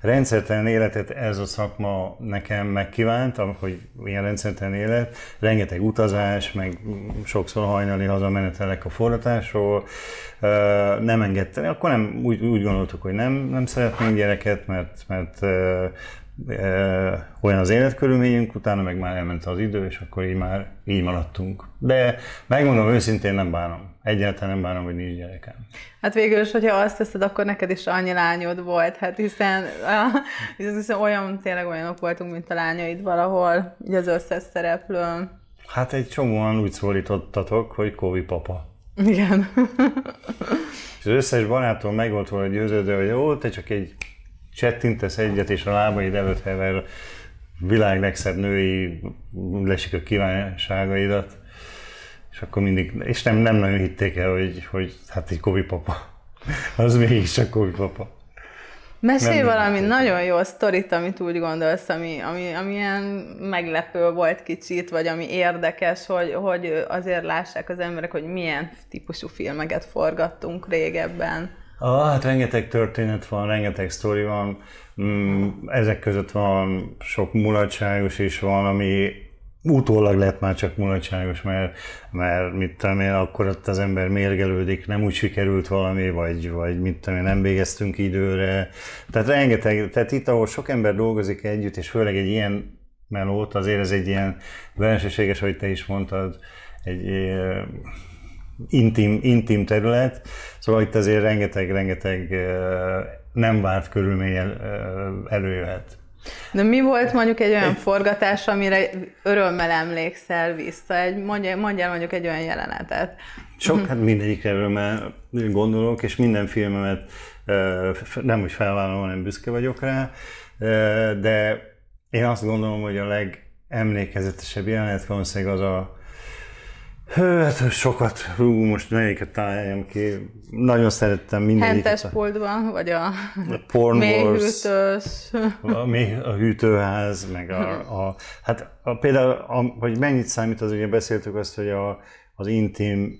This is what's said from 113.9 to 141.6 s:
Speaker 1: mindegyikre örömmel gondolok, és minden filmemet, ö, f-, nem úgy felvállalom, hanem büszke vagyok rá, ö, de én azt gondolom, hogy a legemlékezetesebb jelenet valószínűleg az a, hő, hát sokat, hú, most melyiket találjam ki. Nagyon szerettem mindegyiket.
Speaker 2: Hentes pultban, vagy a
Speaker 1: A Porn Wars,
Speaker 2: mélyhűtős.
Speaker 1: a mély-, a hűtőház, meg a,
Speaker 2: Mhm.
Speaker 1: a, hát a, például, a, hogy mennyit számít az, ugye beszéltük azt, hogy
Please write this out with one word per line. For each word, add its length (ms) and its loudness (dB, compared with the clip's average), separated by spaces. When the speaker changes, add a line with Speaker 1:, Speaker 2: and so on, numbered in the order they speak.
Speaker 1:
mindegyikre 520 2
örömmel 640 0
gondolok, 720 2
és 140 -4
minden 300 4
filmemet, 640 0
ö, 500 2
f-, 280 -10
nem 200 2
úgy 100 -4
felvállalom, 480 0
hanem 220 -4
büszke 280 -6
vagyok 300 -2
rá, 300 -2
ö, 640 4
de 380 2
én 140 2
azt 200 0
gondolom, 380 0
hogy 160 -2
a 80 -2
legemlékezetesebb 960 -2
jelenet 380 0
valószínűleg 500 -2
az 60 -2
a, 340 -2
hő, 280 4
hát 280 2
sokat, 500 0
hú, 320 4
most 260 0
melyiket 380 0
találjam 580 -4
ki. 440 -4
Nagyon 400 4
szerettem 520 0
mindegyiket. 440 4
Speaker 2:
Hentes 260 0
pultban, 580 -2
vagy 200 -4
a 160 0
Speaker 1:
A 60 -2
Porn 300 4
Wars, 160 6
Speaker 2:
mélyhűtős. 1200 2
Speaker 1:
a 240 0
mély-, 280 2
a 100 -2
hűtőház, 960 2
meg 180 -8
a, 80 -2
Speaker 2:
Mhm. 360 -4
Speaker 1:
a, 200 -2
hát 280 -4
a, 160 -4
például, 320 4
a, 320 -2
hogy 200 0
mennyit 280 2
számít 340 -2
az, 120 -2
ugye 140 -2
beszéltük 480 0
azt, 200 -6
hogy 140 -4